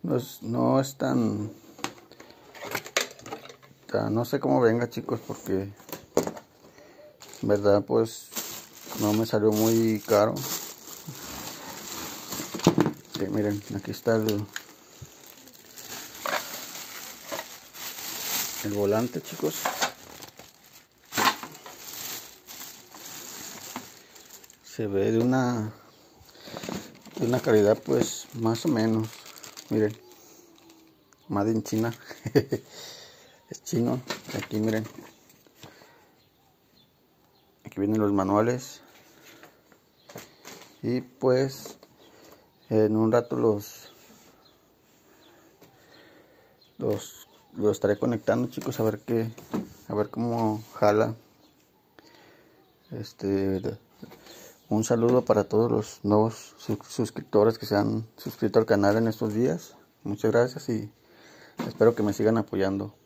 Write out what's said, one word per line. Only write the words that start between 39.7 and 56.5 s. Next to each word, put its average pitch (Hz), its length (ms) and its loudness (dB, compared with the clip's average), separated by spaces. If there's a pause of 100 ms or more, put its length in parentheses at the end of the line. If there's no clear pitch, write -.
Y, 123 200 0
pues, 131 760 0 (920)
en 107 260 4
un 110 160 4
rato 120 240 2
los, 110 580 0 (2750)
los, - 480 -4 (260)
los 104 200 2
estaré 101 260 2
conectando, 120 500 0
chicos, - 300 -6
a 110 40 2
ver 110 180 2
qué, 113 300 0 (560)
a - 60 -6
ver 104 160 0
cómo 113 540 -2 (100)
jala. 110 420 4 (1700)
Este, 98 720 -2 (1080)
un 110 140 2
saludo 120 420 4
para 107 200 4
todos 117 260 2
los 113 320 -2
nuevos 107 540 2